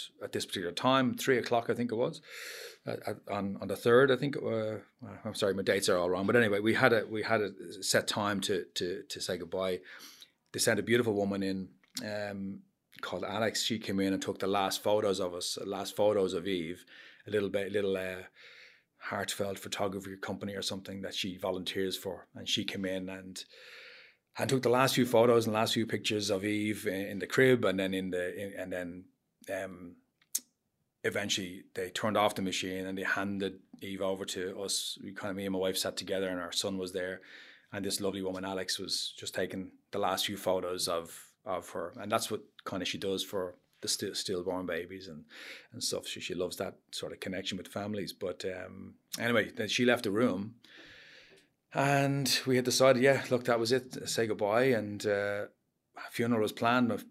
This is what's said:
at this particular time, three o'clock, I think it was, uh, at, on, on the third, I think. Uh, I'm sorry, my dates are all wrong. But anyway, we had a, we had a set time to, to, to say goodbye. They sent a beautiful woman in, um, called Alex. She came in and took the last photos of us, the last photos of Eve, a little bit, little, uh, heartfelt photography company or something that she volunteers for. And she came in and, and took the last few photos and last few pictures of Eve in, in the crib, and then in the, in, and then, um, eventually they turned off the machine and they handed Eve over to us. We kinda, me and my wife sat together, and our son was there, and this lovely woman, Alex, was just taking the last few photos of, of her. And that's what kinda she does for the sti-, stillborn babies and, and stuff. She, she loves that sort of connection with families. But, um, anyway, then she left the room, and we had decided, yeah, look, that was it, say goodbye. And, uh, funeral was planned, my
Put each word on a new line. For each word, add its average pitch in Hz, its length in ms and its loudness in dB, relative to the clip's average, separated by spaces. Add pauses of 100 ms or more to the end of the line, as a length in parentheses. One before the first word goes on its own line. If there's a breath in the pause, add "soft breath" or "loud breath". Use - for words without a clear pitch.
(240)
at 101 80 -8
this 104 140 -4
particular 87 260 -4
time, 127 440 2
three 127 240 2
o'clock, 117 300 2
I 113 40 2
think 117 180 -2
it 110 40 -2
was, 135 260 0 (640 loud breath)
uh, 117 120 -4 (100)
at, 104 100 -6 (120)
on, 98 300 -2
on 101 80 -6
the 98 80 -2
third, 127 360 8
I 127 40 4
think. 143 220 -2
Uh, 110 400 -2 (480)
I'm 104 80 -4
sorry, 98 220 2
my 98 80 0
dates 98 260 4
are 92 80 6
all 87 120 2
wrong. 92 180 2
But 110 80 6
anyway, 104 240 6
we 110 160 8
had 120 180 8
a, 101 160 4
we 107 140 -2
had 113 180 4
a 98 100 0 (300)
set - 260 4
time 101 340 2
to, 95 240 0 (100)
to, 95 340 -4
to 92 100 -10
say 92 180 -4
goodbye. 92 420 -2 (720 loud breath)
They 104 60 -4
sent 107 200 4
a - 40 0
beautiful 113 300 4
woman 98 280 0
in, 95 280 -2 (360)
um, 101 540 -6 (420)
called 92 220 -6
Alex. 101 400 0
She 110 160 -2
came 98 200 -2
in 95 140 2
and 92 80 -2
took 98 160 -4
the 98 100 -2
last 98 360 2
photos 104 360 4
of 90 140 -2
us, - 260 -6
the - 80 -8
last 98 280 -4
photos 101 380 4
of 87 140 -2
Eve, 87 380 -2 (420 loud breath)
a 104 40 -10
little 101 180 2
bit, 98 220 -2
little, 98 260 2
uh, 92 260 -6 (760 loud breath)
heartfelt 98 600 -4
photography 98 580 -4
company 101 360 -6
or 95 80 -6
something 98 400 -6
that 90 140 -8
she 92 220 -4
volunteers 92 580 -2
for. - 400 -8
And 95 120 -12
she 104 160 0
came 98 220 -4
in 92 240 -4
and, 95 340 -12 (920 loud breath)
and 113 120 0
took 127 140 2
the 120 60 4
last 127 260 4
few 123 100 4
photos 117 400 8
and 110 80 0
last 107 200 2
few 113 120 2
pictures 104 440 -2
of 95 140 0
Eve 104 440 -2
in, 98 180 -2
in 98 140 -6
the 90 80 -4
crib, 127 380 6
and 95 140 4
then 95 140 0
in 95 180 -2
the, 90 240 -2
in, 98 240 -8
and 92 140 -8
then, 90 320 -8 (580)
um, 90 320 -12 (1080)
eventually 101 600 -4 (100)
they 92 160 -6
turned 104 280 -2
off 104 180 4
the 104 60 -4
machine 92 440 -2
and 95 120 -6
they 95 60 -4
handed 98 560 -2 (220)
Eve 98 200 -8
over 95 240 -2
to 98 340 -6
us. - 420 -4
We 101 120 -12
kinda, 98 200 -6
me 98 120 -4
and 98 80 -2
my 95 60 0
wife 92 180 0
sat - 180 -2
together, 95 320 -2
and 90 120 -2
our 85 120 -6
son 98 260 -2
was 92 140 -4
there, 92 300 -6 (500 loud breath)
and 101 140 -4
this 101 160 -2
lovely 98 200 -2
woman, 92 240 -4
Alex, 95 340 -4
was - 380 -6
just - 160 -10
taking 95 380 -4 (200)
the 101 80 -4
last 95 260 0
few 101 120 -4
photos 90 500 0
of, 85 300 -4 (280)
of 90 240 -6
her. 90 300 -8
And 104 120 -8
that's 113 180 2
what 107 120 -4 (260)
kinda 92 180 -4
she - 120 -4
does 95 260 -2
for 92 320 -6 (260)
the 107 60 -8
sti-, 98 260 -2
stillborn 92 520 -4
babies 90 420 -6
and, 76 180 -14 (460 loud breath)
and 113 120 -10
stuff. - 240 -4
She, - 120 -8
she - 140 -8
loves 87 240 -4
that 95 180 -6 (160)
sort - 200 -8
of - 80 -14
connection 95 380 -6
with 87 100 -12
families. 104 460 -6
But, 90 320 -6
um, 95 500 -10 (240)
anyway, 113 360 2
then 110 120 -4
she 120 180 2
left 123 180 4
the 101 80 -2
room, 104 440 0 (1200 loud breath)
and 139 720 2
we 131 80 6
had 127 100 4
decided, 127 380 8
yeah, 135 260 6
look, 123 160 2
that 120 140 2
was 117 120 2
it, - 380 -2
say 113 180 0
goodbye. 104 380 2
And, 104 400 2
uh, 101 400 0 (640)
funeral 117 300 2
was 104 100 2
planned, 120 360 4
my 104 100 0 (140)